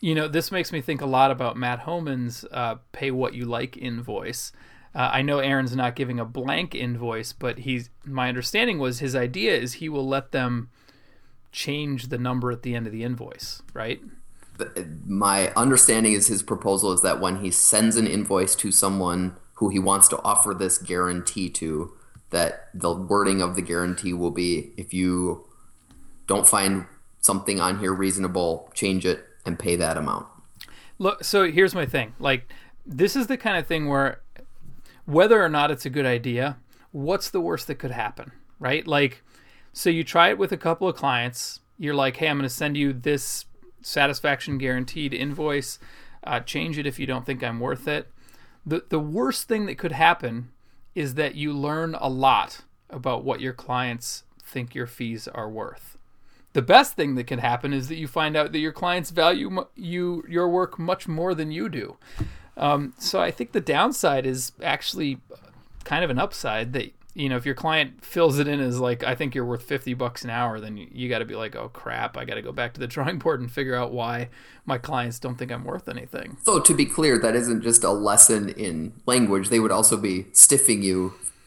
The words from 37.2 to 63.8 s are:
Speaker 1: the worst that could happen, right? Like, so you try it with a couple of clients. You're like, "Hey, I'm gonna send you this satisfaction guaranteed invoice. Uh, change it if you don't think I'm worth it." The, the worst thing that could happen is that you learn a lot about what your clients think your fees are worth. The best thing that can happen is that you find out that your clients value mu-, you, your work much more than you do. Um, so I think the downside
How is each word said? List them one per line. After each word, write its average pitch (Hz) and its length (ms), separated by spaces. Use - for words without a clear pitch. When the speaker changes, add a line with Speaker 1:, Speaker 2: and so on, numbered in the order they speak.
Speaker 1:
the 185 100
worst 165 260
that 139 100
could 135 140
happen, 113 420
right? 139 280
Like, 143 360
so - 180
you 165 140
try 170 260
it 208 80
with 196 140
a 190 40
couple 170 320
of 170 80
clients. 123 640
You're 147 160
like, 135 220
"Hey, 156 120
I'm 143 100
gonna 135 100
send 147 280
you 143 160
this 135 520
satisfaction 143 760
guaranteed 127 540
invoice. 143 640
Uh, 123 160
change 151 380
it 147 80
if 143 120
you 139 80
don't 127 200
think 131 180
I'm 117 160
worth 131 260
it." 147 240
The, 156 220
the 160 120
worst 202 460
thing 214 200
that 151 100
could 165 160
happen 123 560
is 139 220
that 151 180
you 147 180
learn 156 440
a - 120
lot 131 520
about 127 360
what 123 160
your 127 120
clients 123 680
think 123 320
your 123 120
fees 117 420
are 110 220
worth. - 480
The 139 80
best 220 340
thing 143 200
that 120 100
can 123 140
happen 123 340
is 131 140
that 160 80
you 160 120
find 156 280
out 151 160
that 160 80
your 156 120
clients 175 380
value 170 400
mu-, 185 140
you, 175 540
your 175 200
work 180 300
much 170 300
more 170 260
than 156 160
you 180 180
do. 113 300
Um, 143 420
so - 220
I 170 120
think - 200
the 208 80
downside 151 640